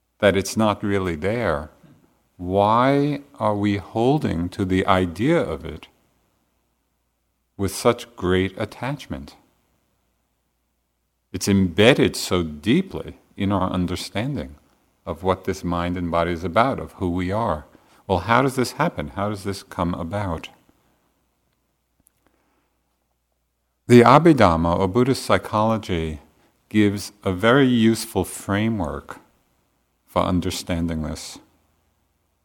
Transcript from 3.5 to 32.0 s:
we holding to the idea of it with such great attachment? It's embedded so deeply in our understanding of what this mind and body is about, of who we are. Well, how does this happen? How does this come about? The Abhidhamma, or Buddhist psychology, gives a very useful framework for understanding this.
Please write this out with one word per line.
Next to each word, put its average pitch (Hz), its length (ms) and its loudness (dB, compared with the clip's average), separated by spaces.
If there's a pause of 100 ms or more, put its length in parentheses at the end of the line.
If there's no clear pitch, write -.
we 101 200 0
holding 110 720 -2
to 104 140 -4
the 92 220 0
idea 98 520 0
of 80 260 -6
it 76 240 -14 (1700)
with 98 180 -4
such - 400 -2
great 92 420 0
attachment? 107 800 -10 (2000)
It's - 160 -6
embedded 98 640 4
so 90 300 -2
deeply 78 760 -4 (180)
in 98 140 -2
our 92 200 -2
understanding 90 840 -6 (500)
of 87 200 -10
what 92 200 -2
this 92 200 -6
mind 87 320 -4
and 87 140 -6
body 85 220 0
is 82 120 -6
about, 113 340 0
of 78 140 -12
who 92 180 -4
we 90 220 -4
are. 101 340 -4 (420)
Well, 92 120 0
how 117 200 4
does 131 160 0
this 123 160 -2
happen? 147 360 -4
How 98 200 -6
does 98 160 -8
this 98 180 -8
come 87 300 -4
about? 90 560 -6 (3500)
The 120 140 10
Abhidhamma, 113 800 6
or 95 100 0
Buddhist 123 340 0
psychology, 98 1000 -2 (500)
gives 104 420 0 (100)
a 98 100 -2
very 117 340 4
useful 113 580 2
framework 101 960 -4 (840)
for 90 160 0
understanding 85 800 -2
this. 78 340 -10 (1080)